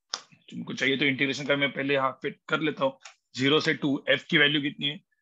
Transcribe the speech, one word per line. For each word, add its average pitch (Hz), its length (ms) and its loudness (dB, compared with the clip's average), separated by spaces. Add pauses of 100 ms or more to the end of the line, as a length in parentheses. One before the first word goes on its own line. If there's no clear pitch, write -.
(500)
तुमको - 240 -10
चाहिए 131 220 0
तो 135 80 0
integration 135 420 0
का 143 100 2
मैं 139 160 0
पहले 139 240 -2
हाफ 131 260 0
पे 143 80 -4 (180)
कर 156 120 0
लेता 147 240 0
हूँ। 135 140 -2 (380)
ज़ीरो 139 240 4
से 156 140 0
टू, 139 340 -2
एफ 139 160 2
की 165 140 0
value 147 240 4
कितनी 147 240 -6
है? 147 140 -6 (220)